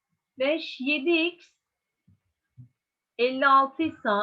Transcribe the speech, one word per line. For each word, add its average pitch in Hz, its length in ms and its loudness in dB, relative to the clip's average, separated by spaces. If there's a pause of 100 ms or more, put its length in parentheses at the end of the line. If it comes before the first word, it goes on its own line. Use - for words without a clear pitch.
(400)
Beş, 294 420 -4
yedi 285 280 -2
x 339 360 -2 (1700)
elli 262 300 0
altı 269 360 4
ise 311 260 -4 (140)